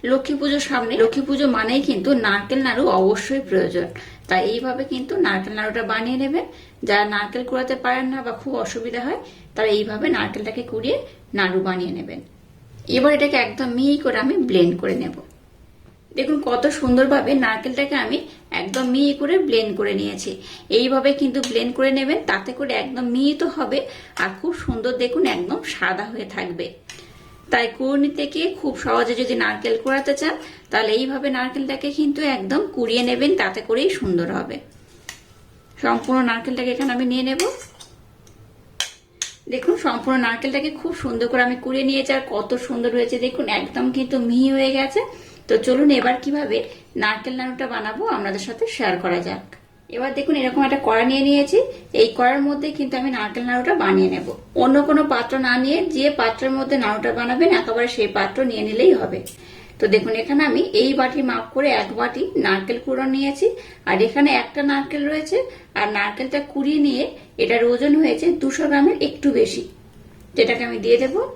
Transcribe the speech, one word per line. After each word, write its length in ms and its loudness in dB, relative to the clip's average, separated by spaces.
লক্ষ্মী 280 0
পুজোর 300 0
সামনে, 320 -2
লক্ষ্মী 280 2
পুজো 160 2
মানেই 320 0
কিন্তু 200 0
নারকেল 420 0
নাড়ু 160 0
অবশ্যই 500 2
প্রয়োজন, 380 0
তাই 120 2
এইভাবে 320 -4
কিন্তু 200 -6
নারকেল 340 -2
নাড়ুটা 240 -4
বানিয়ে 300 -2
নেবেন। 220 -2
যারা 260 4
নারকেল 360 -4
কুড়াতে 260 -2
পারেন 280 0
না 120 -4
বা 160 -6
খুব 100 -6
অসুবিধা 440 -6
হয়, 120 -4
তারা 220 2
এইভাবে 280 -4
নারকেলটাকে 540 -6
কুড়িয়ে 260 -2
নাড়ু 300 2
বানিয়ে 320 -4
নেবেন। 220 -12
এবার 200 6
এটাকে 280 2
একদম 320 -6
মিহি 260 2
করে 220 0
আমি 100 2
ব্লেন্ড 320 4
করে 220 -2
নেব। 120 -6
দেখুন, 200 0
কত 140 0
সুন্দরভাবে 520 4
নারকেলটাকে 500 -2
আমি 120 -2
একদম 340 -2
মিহি 280 4
করে 140 2
ব্লেন্ড 320 2
করে 220 0
নিয়েছি। 300 -6
এইভাবে 320 2
কিন্তু 180 0
ব্লেন্ড 280 -2
করে 220 2
নেবেন, 200 -2
তাতে 280 -4
করে 120 -6
একদম 300 -6
মিহি 280 2
তো 60 0
হবে 220 -2
আর 80 -2
খুব 120 -4
সুন্দর 280 -2
দেখুন 200 0
একদম 240 -4
সাদা 380 -2
হয়ে 240 -10
থাকবে। 300 -6
তাই 140 2
কুড়ুনি 320 0
থেকে 220 -4
খুব 140 -4
সহজে 380 0
যদি 120 0
নারকেল 400 -2
কুড়াতে 360 0
চান, 160 -2
তাহলে 280 0
এইভাবে 280 -2
নারকেলটাকে 520 -4
কিন্তু 220 0
একদম 260 0
কুড়িয়ে 340 0
নেবেন, 220 2
তাতে 260 -2
করেই 220 2
সুন্দর 280 0
হবে। 200 -6
সম্পূর্ণ 360 0
নারকেলটাকে 460 -4
এখানে 200 -2
আমি 180 0
নিয়ে 160 0
নেব। 120 -2
দেখুন, 220 0
সম্পূর্ণ 400 0
নারকেলটাকে 440 -2
খুব 100 -4
সুন্দর 280 -2
করে 160 2
আমি 160 -2
কুড়িয়ে 260 -2
নিয়েছি, 280 0
আর 60 -2
কত 160 -4
সুন্দর 300 -2
হয়েছে 280 0
দেখুন, 200 -2
একদম 260 -4
কিন্তু 200 -2
মিহি 280 4
হয়ে 220 2
গেছে। 240 0
তো 60 4
চলুন, 240 6
এবার 240 2
কিভাবে 340 -2
নারকেল 360 -2
নাড়ুটা 340 -6
বানাবো 300 -6
আপনাদের 320 -4
সাথে 160 -4
শেয়ার 280 0
করা 240 0
যাক। 160 -8
এবার 280 -4
দেখুন, 240 0
এরকম 260 0
একটা 200 2
কড়া 240 4
নিয়ে 180 2
নিয়েছি। 280 4
এই 60 8
কড়ার 300 4
মধ্যে 200 -2
কিন্তু 220 -2
আমি 180 -2
নারকেল 320 -6
নাড়ুটা 240 2
বানিয়ে 320 4
নেব। 120 -6
অন্য 120 6
কোনো 120 6
পাত্র 200 -2
না 60 4
নিয়ে 140 2
যে 100 2
পাত্রের 380 0
মধ্যে 260 0
নাড়ুটা 360 0
বানাবেন, 300 4
একেবারে 360 0
সেই 220 2
পাত্র 200 -2
নিয়ে 200 -2
নিলেই 300 8
হবে। 200 -4
তো 140 2
দেখুন, 280 4
এখানে 280 2
আমি 120 2
এই 180 4
বাটির 300 0
মাপ 160 -4
করে 140 4
এক 80 -6
বাটি 240 -2
নারকেল 400 0
কুড়ো 200 -2
নিয়েছি, 320 0
আর 80 2
এখানে 220 4
একটা 180 -6
নারকেল 400 -2
রয়েছে, 260 -2
আর 80 0
নারকেলটা 420 -2
কুড়িয়ে 360 0
নিয়ে 160 2
এটার 280 2
ওজন 300 4
হয়েছে 240 2
দুশো 280 -2
গ্রামের 280 6
একটু 200 -2
বেশি, 240 2
যেটাকে 300 2
আমি 180 -6
দিয়ে 180 6
দেব। 120 -2